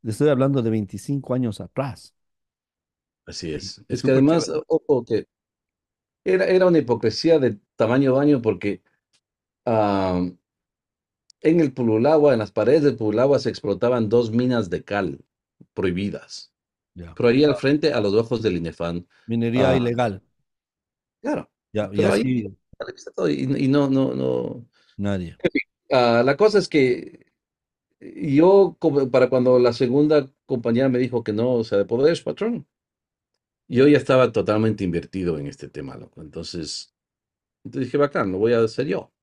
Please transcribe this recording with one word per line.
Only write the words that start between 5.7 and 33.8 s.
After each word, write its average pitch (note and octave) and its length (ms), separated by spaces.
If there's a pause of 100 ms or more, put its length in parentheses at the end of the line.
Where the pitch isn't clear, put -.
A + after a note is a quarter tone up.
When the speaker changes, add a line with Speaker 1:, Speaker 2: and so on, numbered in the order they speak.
Speaker 2:
era, F#3+ 220
era F#3 200
una E3+ 120
hipocresía B2 600
de A#2 200 (180)
tamaño B2+ 380
baño C#3 280
porque, G2+ 400 (840)
ah, G2 560 (1200)
en E3 180
el C3+ 120
Pululagua, C3+ 600
en A#2 80
las G#2 120
paredes C3 300
del C3+ 140
Pululagua A#2 420
se - 120
explotaban A2+ 580
dos A#2 240
minas A#2+ 380
de E2 140
cal F#2 360 (540)
prohibidas. F#2 800 (440)
Speaker 1:
Ya. E2+ 200
Speaker 2:
Pero A#2+ 140
ahí C#3 140
al C#3+ 100
Speaker 1:
Ah. - 20
Speaker 2:
frente, D3 380
a A#2 60
los G2+ 140
ojos A#2 280
del F#2+ 160
inefan. E2+ 500 (180)
Speaker 1:
Minería A#2 480
Speaker 2:
Ah. - 20
Speaker 1:
ilegal. A#2+ 460 (1000)
Speaker 2:
Claro. - 300 (220)
Speaker 1:
Ya, G#2 200
y G2+ 100
Speaker 2:
Pero - 100
ahí B2+ 340 (320)
Speaker 1:
así - 180
Speaker 2:
está - 160
todo F3+ 180
y, C3+ 140
y C3 240
no, C#3 200
no, C3+ 260
no. B2 520 (300)
Speaker 1:
Nadie. F#2+ 420
Speaker 2:
En - 140
fin, - 100 (300)
ah, A#2+ 320
la C#3 120
cosa G#3 220
es F#3 100
que B2+ 640 (680)
yo, F3 800
como C#3 300
para B2+ 200
cuando B2+ 300
la A#2+ 120
segunda C#3 580 (160)
compañía A#2+ 420
me B2 120
dijo A#2 240
que G#2+ 80
no, A#2+ 220
o A2+ 100
sea, G2+ 140
de G2+ 80
poder, C#3 380
patrón, G#3+ 420 (1000)
yo B2+ 200